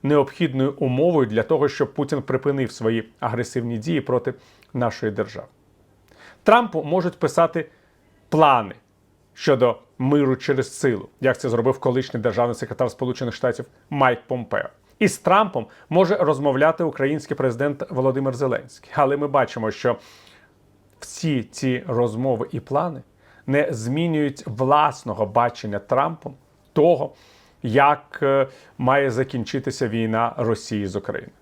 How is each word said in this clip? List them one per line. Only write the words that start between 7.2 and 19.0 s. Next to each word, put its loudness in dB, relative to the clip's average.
плани 4
щодо 2
миру 2
через -4
силу, -2
як 0
це -4
зробив 0
колишній -2
державний 0
секретар -4
Сполучених -6
Штатів -4
Майк 2
Помпео. -6
І 4
з -2
Трампом 2
може 4
розмовляти 2
український -4
президент -2
Володимир 0
Зеленський. -6
Але 2